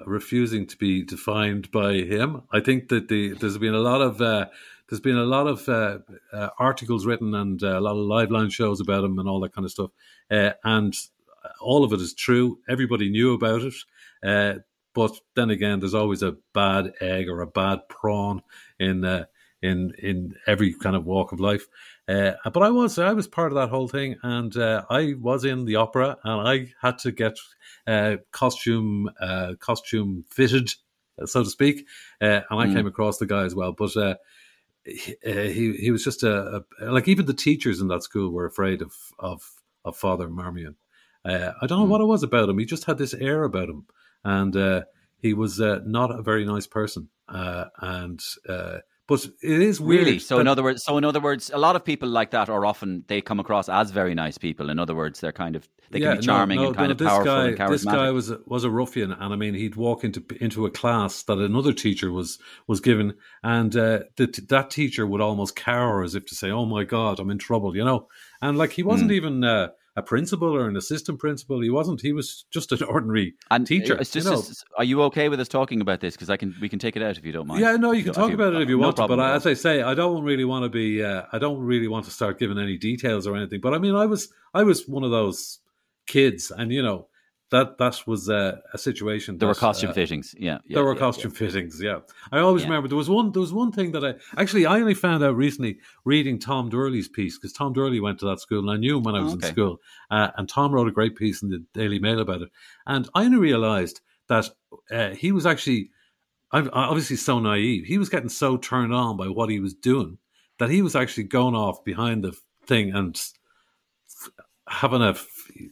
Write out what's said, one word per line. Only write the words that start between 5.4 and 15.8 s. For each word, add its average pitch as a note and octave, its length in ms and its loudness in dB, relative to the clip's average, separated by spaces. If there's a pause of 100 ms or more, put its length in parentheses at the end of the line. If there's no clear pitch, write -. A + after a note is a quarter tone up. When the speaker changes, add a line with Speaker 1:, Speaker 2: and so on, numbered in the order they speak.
Speaker 1:
of, C#3 220 -4
uh, G#2+ 300 0 (340)
uh, G2+ 240 -6
articles A#2+ 480 0
written A2+ 300 0
and, G2 280 -2
uh, F#2+ 140 0
a F#2 40 0
lot G#2 100 0
of G#2 140 -2
live G#2+ 260 2
line A2 180 2
shows G#2 320 -2
about G2 220 0
him F#2+ 160 -2
and F#2+ 100 -2
all F#2+ 120 -2
that F#2 120 -6
kind F#2+ 120 -6
of F2+ 60 -8
stuff. F#2+ 200 -6 (400)
Uh, G#2 200 4 (120)
and G#2+ 320 2 (680)
all C3+ 220 4
of A2 100 2
it F#2+ 80 0
is F2 140 -6
true. B2 520 2
Everybody A#2+ 420 0
knew A#2 240 4
about A2+ 280 0
it. B2+ 140 -8 (480)
Uh, G2+ 360 2 (360)
but A2 160 2 (240)
then A#2 160 2
again, G2+ 280 0
there's F#2+ 140 -2